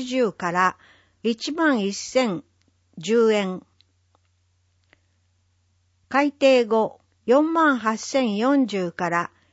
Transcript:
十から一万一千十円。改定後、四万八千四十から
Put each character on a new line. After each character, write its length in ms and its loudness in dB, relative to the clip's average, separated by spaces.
十 280 -2
か 180 -6
ら 280 0
一 300 -4
万 280 0
一 120 -2
千 500 -2
十 340 2
円。 300 -2
改 240 0
定 320 4
後、 360 -2
四 260 4
万 260 2
八 180 -4
千 400 -2
四 300 2
十 260 -4
か 180 -4
ら 200 -2